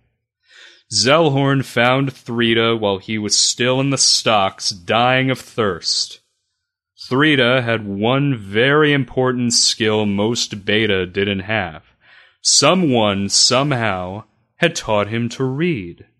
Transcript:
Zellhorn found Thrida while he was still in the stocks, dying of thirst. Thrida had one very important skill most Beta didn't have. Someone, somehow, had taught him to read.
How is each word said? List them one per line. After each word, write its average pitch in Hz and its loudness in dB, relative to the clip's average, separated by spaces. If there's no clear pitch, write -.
Zellhorn 139 2
found 131 0
Thrida 117 0
while 101 0
he 110 -8
was 104 -2
still 127 0
in 139 0
the 135 -2
stocks, - 0
dying 120 0
of 123 -4
thirst. - -4
Thrida 131 2
had 113 -4
one 120 0
very 131 2
important 127 -2
skill 107 0
most 104 -2
Beta 104 0
didn't 98 -4
have. 92 -6
Someone, 120 2
somehow, 110 -2
had 170 -2
taught 104 0
him 117 -4
to 135 -6
read. 131 -4